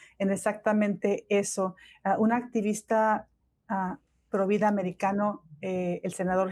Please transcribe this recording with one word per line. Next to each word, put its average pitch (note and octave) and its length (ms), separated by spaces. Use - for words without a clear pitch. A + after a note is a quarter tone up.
en G3 140
exactamente G#3 1000
eso. G3+ 460
Ah, G3 140
un A3 140
activista, A3 960
ah, F#3+ 320
pro F#3+ 180
vida G#3 220
americano, G3+ 720
eh, F3+ 420
el F3+ 100
senador F#3 380